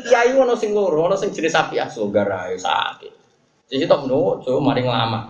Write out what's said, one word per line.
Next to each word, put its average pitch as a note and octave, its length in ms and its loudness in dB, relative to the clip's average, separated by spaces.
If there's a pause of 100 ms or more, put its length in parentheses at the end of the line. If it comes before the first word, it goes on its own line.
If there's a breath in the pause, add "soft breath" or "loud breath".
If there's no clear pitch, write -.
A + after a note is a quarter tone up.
kiai A#3+ 320 4
ono B3 160 4
sing A3+ 160 -2
loro, F3+ 400 2
ono G3 80 0
sing G3 160 -4
jenis D#3+ 160 -2
sapi D3 320 0
as - 160 -8
longgar G2+ 320 0
ae F#2 240 -6
sakit. - 580 -4 (540)
Sing C3+ 160 -4
sitok E3 240 2
menurut, D#3 400 0
"Jo, C3 160 0
mari B2 240 0
nglamak." A2+ 440 -2